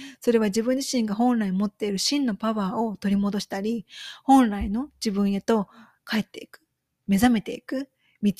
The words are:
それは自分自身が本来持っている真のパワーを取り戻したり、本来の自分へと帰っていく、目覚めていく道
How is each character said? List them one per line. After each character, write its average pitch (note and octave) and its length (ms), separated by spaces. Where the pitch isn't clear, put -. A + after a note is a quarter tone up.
そ A#3+ 120
れ A3+ 80
は G#3+ 60
自 G#3+ 180
分 B3+ 140
自 C4+ 180
身 A#3 80
が G3+ 100
本 A#3+ 240
来 G3+ 140
持 G3 140
っ G3+ 40
て - 160
い G3+ 60
る F#3+ 60
真 C#4+ 280
の G#3+ 80
パ A3 200
ワ G3 160
ー A#3+ 80
を A3 180
取 G3+ 180
り G3+ 60
戻 G3+ 180
し - 80
た G3 140
り、 A3 260
本 C4 260
来 G3+ 180
の A#3 200
自 A3 80
分 G3 200
へ G3 80
と A3 280
帰 A3 140
っ G#3 60
て - 180
い - 60
く、 - 120
目 G3 120
覚 B3 120
め A3+ 100
て A3+ 140
い - 60
く C#4 280
道 G#3 180